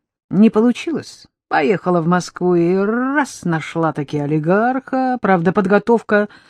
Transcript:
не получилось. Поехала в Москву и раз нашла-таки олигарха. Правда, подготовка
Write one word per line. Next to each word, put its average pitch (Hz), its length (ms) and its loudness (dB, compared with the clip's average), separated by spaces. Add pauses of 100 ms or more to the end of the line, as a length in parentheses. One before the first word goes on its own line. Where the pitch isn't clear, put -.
(280)
не 214 220 6
получилось. - 760 -2 (240)
Поехала 185 500 0
в 160 60 -4
Москву 180 480 0
и 175 220 2
раз 247 640 -4
нашла-таки 156 760 -4
олигарха. 233 1000 -2
Правда, 185 320 2
подготовка 208 760 0 (220)